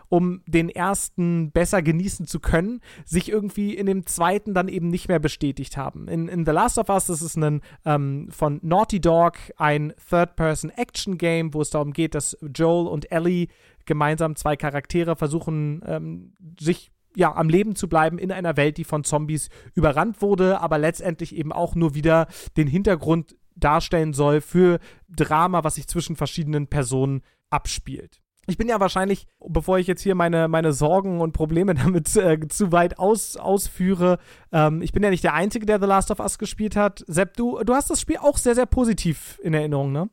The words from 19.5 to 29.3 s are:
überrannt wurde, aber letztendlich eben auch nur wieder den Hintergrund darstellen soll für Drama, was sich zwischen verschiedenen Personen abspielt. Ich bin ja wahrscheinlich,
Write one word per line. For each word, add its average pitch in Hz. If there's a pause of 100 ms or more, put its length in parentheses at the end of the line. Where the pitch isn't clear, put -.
überrannt 160
wurde, 190
aber 160
letztendlich 165
eben 151
auch 170
nur 165
wieder 160 (300)
den 156
Hintergrund 165 (180)
darstellen 156
soll 147
für 175 (280)
Drama, 160
was 156
sich 147
zwischen 165
verschiedenen 147
Personen 135 (280)
abspielt. - (260)
Ich 180
bin 220
ja 233
wahrscheinlich, 190 (120)